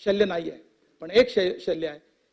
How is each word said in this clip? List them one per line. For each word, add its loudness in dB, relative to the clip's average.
शल्य 2
नाही -4
आहे. -14
पण -12
एक 6
शय-, 0
शल्य -4
आहे -12